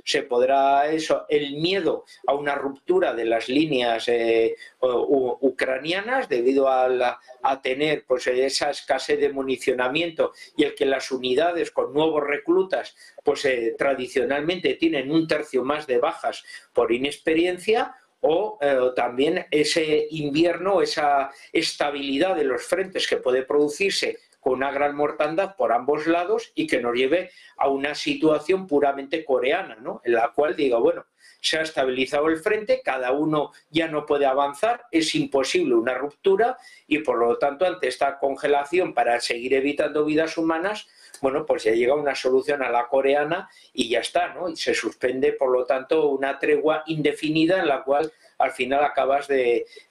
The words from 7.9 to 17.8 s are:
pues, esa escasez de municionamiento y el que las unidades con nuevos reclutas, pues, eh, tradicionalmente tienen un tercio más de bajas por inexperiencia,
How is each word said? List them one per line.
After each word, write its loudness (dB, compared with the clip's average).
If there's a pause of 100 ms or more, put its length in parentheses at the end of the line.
pues, 0
esa 0
escasez -2
de 2
municionamiento -2 (240)
y 2
el 0
que -2
las -2
unidades 0
con -2
nuevos 2
reclutas, 0 (300)
pues, 0
eh, 0
tradicionalmente 0
tienen 0
un 2
tercio -2
más -4
de 2
bajas -2 (280)
por 2
inexperiencia, 0 (240)